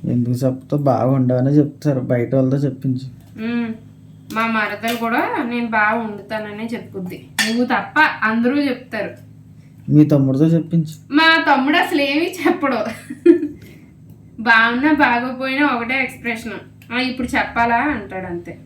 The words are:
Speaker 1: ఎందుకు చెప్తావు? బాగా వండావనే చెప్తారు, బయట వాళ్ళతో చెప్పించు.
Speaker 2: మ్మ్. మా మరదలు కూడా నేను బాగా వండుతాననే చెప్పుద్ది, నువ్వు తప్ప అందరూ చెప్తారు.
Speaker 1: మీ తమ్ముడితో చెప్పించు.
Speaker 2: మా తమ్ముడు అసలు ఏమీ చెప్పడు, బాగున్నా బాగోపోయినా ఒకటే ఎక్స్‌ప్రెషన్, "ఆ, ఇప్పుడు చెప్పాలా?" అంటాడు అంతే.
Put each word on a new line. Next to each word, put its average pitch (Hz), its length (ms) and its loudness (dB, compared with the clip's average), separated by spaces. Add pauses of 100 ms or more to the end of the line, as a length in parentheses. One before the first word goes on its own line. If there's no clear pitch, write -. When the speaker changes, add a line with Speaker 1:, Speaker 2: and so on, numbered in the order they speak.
(120)
Speaker 1:
ఎందుకు 120 300 0
చెప్తావు? 135 480 -2
బాగా 117 240 2
వండావనే 127 360 2 (100)
చెప్తారు, 143 400 0 (100)
బయట 120 240 0
వాళ్ళతో 131 320 2
చెప్పించు. 127 400 -4 (400)
Speaker 2:
మ్మ్. 233 220 -2 (680)
మా 226 80 -2 (120)
మరదలు 214 480 -2
కూడా 233 180 0 (300)
నేను 240 240 -4
బాగా 214 260 2
వండుతాననే 208 720 -8
చెప్పుద్ది, 180 460 -10 (260)
నువ్వు 233 280 0
తప్ప 208 240 -2 (320)
అందరూ 233 280 0 (120)
చెప్తారు. - 440 -6 (800)
Speaker 1:
మీ 147 100 8 (100)
తమ్ముడితో 135 420 4
చెప్పించు. 165 400 0 (240)
Speaker 2:
మా 320 100 6 (200)
తమ్ముడు 277 360 2
అసలు 320 260 0
ఏమీ 320 180 0 (120)
చెప్పడు, 262 400 0 (1700)
బాగున్నా 233 440 4 (100)
బాగోపోయినా 254 640 0 (100)
ఒకటే 233 300 -4
ఎక్స్‌ప్రెషన్, 226 540 -8 (340)
"ఆ, 240 80 -2 (100)
ఇప్పుడు 240 260 -6
చెప్పాలా?" 233 440 0 (160)
అంటాడు 185 360 -10
అంతే. 170 220 -10 (120)